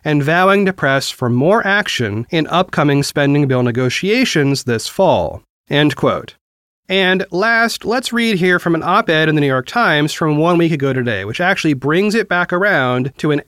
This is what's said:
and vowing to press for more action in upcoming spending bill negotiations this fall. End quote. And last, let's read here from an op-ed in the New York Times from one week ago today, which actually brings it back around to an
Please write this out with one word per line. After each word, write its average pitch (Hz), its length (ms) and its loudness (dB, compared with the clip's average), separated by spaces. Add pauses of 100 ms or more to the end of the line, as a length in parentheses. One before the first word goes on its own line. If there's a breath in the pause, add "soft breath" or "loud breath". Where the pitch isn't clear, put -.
and 147 180 0
vowing 185 440 2
to 185 80 0
press 135 340 0
for 123 220 -4
more 170 360 2
action 120 640 -2
in 160 200 -2
upcoming 147 540 0
spending 143 460 0
bill 127 140 2
negotiations 139 1040 0
this 113 220 -2
fall. 120 560 0 (280)
End 147 260 2
quote. - 380 -2 (560)
And 185 400 0
last, 226 560 0
let's 233 260 -2
read 233 240 0
here 180 220 2
from 170 160 0
an 160 80 -2
op-ed 165 480 2
in 151 40 2
the 151 60 2
New 143 60 2
York 131 200 0
Times 156 460 0
from 156 240 -2
one 170 220 2
week 170 140 2
ago 135 200 -2
today, 117 320 -4
which 107 160 -8
actually 180 320 0
brings 160 420 0
it 226 140 -2
back 175 240 -2
around 139 640 0
to 156 140 -2
an 147 180 0